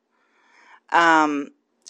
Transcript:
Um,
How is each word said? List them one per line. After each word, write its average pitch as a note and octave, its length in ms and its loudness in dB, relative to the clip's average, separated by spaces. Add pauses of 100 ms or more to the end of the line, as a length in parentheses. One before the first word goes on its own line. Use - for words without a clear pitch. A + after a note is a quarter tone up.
(920)
Um, D#3 600 0 (380)